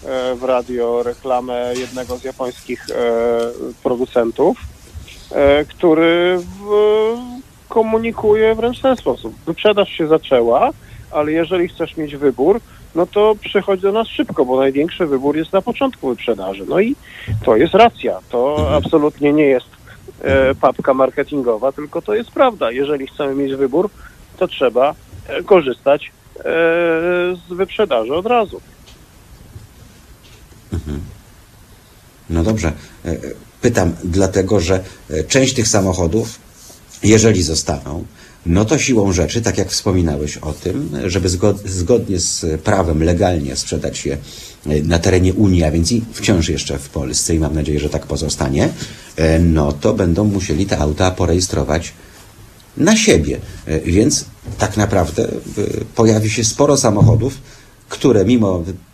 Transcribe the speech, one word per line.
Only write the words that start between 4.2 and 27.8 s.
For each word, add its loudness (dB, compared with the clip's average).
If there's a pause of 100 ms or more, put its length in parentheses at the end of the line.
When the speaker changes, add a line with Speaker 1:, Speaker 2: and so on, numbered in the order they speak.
Speaker 1:
e, 4
który 2
w-, 0 (520)
komunikuje 2
wręcz -4
w -18
ten 4
sposób: -6 (120)
„Wyprzedaż 2
się -4
zaczęła, 4 (400)
ale -2
jeżeli 0
chcesz -8
mieć -8
wybór, 2 (340)
no 0
to 2
przychodź -2
do 0
nas -2
szybko, -2
bo 0
największy 0
wybór 0
jest -6
na 2
początku -4
wyprzedaży”. -4
No 0
i 0 (480)
to 4
jest 2
racja. 0 (120)
To 0
Speaker 2:
Mhm. 0 (100)
Speaker 1:
absolutnie 0
nie 4
jest, 2 (560)
e, 2
papka 0
marketingowa, 0
tylko -8
to -4
jest -4
prawda. 0
Jeżeli -2
chcemy -6
mieć -2
wybór, 0 (480)
to 0
trzeba, 0 (340)
e, -6
korzystać, 2 (260)
e, -16 (1040)
z -10
wyprzedaży 0